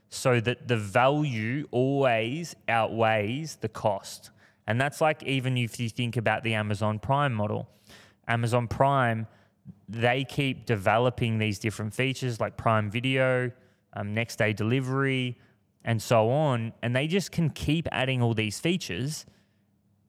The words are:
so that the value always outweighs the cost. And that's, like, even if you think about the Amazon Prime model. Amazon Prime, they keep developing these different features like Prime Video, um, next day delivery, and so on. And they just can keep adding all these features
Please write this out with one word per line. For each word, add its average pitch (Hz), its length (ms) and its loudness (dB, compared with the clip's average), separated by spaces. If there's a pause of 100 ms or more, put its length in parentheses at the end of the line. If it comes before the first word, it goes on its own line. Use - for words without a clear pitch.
so 123 300 2
that 117 280 -2
the 120 100 2
value 123 920 0
always 131 840 0 (120)
outweighs 113 920 0
the 110 120 -4
cost. - 600 -4 (380)
And 110 120 0
that's, 139 220 -2
like, 156 220 2
even 131 340 -2
if 120 220 -2
you 117 100 -2
think 120 280 -4
about 110 260 0
the 113 100 0
Amazon 107 460 0
Prime 135 340 0
model. 107 360 -4 (580)
Amazon 117 400 2
Prime, 123 600 2 (600)
they 120 360 2
keep 135 420 -4
developing 113 720 2
these 107 220 0
different 107 340 -4
features 127 460 -2
like 104 180 -4
Prime 107 320 2
Video, 127 640 0 (420)
um, 104 200 -6
next 113 240 -4
day 110 160 2
delivery, 127 840 -2 (460)
and 113 180 -2
so 113 280 4
on. 127 520 0
And 120 140 0
they 143 120 0
just 180 240 -2
can 160 180 0
keep - 420 -2
adding 131 300 0
all 117 120 2
these 107 260 -2
features 151 680 -4 (840)